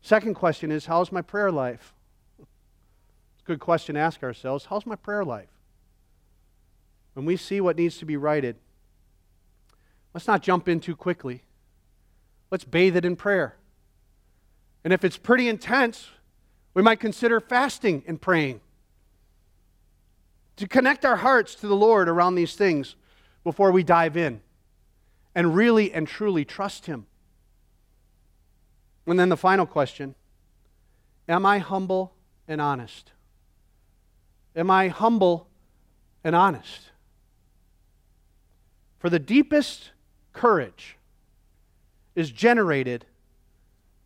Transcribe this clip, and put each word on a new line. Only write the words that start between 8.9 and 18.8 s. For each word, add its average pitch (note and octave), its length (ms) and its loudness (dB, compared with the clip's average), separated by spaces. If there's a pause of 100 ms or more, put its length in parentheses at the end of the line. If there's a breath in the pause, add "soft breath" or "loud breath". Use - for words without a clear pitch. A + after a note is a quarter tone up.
let's E3+ 140 -10
not G#3 160 2
jump F3+ 240 0
in E3+ 120 -2
too E3 160 -8
quickly. C3+ 480 -8 (1080)
Let's F#3 120 -6
bathe F3 320 2
it F3 100 0
in F3+ 100 -2
prayer. F3+ 400 -2 (1300)
And E3+ 100 0
if F3+ 100 0
it's F3+ 140 -2
pretty A#3+ 320 2
intense, A3+ 600 -2 (640)
we F#3+ 80 0
might A3 180 4
consider A3+ 400 -2
fasting A#3 680 -2
and E3 140 -10
praying D3+ 400 -2 (2000)